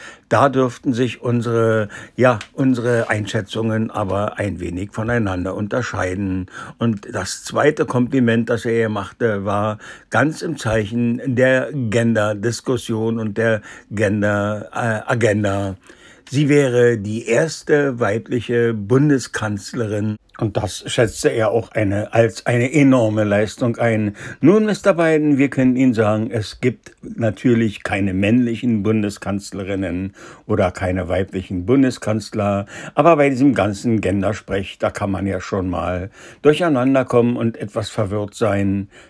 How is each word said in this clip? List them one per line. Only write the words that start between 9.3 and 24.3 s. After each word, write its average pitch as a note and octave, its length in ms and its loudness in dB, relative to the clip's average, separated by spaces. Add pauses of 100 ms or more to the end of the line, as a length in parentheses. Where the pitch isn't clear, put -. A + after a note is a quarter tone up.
war G#2 340 -2 (320)
ganz C#3+ 320 0
im D#3+ 160 -6
Zeichen A#2 680 -2
der B2+ 480 2
Gender-Diskussion A2+ 1500 -2
und G#2+ 180 -6
der A2+ 240 0 (280)
Gender, G#2 840 0
äh, A#2 380 -4
Agenda. G2+ 640 0 (540)
Sie C#3+ 180 2
wäre B2 500 4
die G#2+ 280 -6
erste C#3+ 760 0
weibliche A#2 720 0
Bundeskanzlerin. G#2+ 1400 0 (220)
Und G#2+ 180 -2
das G#2+ 320 -4
schätzte A#2+ 400 0
er A2 240 2
auch A2+ 200 -2
eine, G#2 420 -2
als A2+ 320 2
eine A#2+ 260 0
enorme B2 540 4
Leistung G#2+ 500 0
ein. G#2+ 400 0 (240)